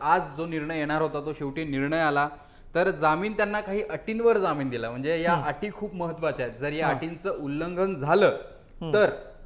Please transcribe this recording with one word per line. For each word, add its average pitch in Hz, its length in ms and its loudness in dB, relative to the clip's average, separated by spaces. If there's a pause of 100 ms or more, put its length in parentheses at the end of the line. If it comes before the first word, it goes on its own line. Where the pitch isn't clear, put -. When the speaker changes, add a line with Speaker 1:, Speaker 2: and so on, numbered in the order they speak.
Speaker 1:
आज 156 360 2
जो 165 80 -4
निर्णय 160 320 -4
येणार 151 240 0
होता, 147 240 -2
तो 156 80 -4
शेवटी 147 300 -6
निर्णय 147 360 0
आला. 147 300 4 (460)
तर 180 140 4
जामीन, 165 480 2
त्यांना 208 240 0
काही 208 220 -4
अटींवर 220 540 2
जामीन 147 320 0
दिला, 117 200 -4
म्हणजे 143 320 -2
या 170 100 2
Speaker 2:
हम्म. 151 140 0
Speaker 1:
अटी 151 280 -4
खूप 208 220 -8
महत्त्वाच्या 160 500 -2
आहेत. 113 120 -8
जर 143 160 -4
या 156 140 0
Speaker 2:
हा. 139 60 2
Speaker 1:
अटींचं 165 460 -4
उल्लंघन 170 560 -2
झालं, 156 420 4 (440)
Speaker 2:
हम्म. 160 120 -2
Speaker 1:
तर 202 160 6 (360)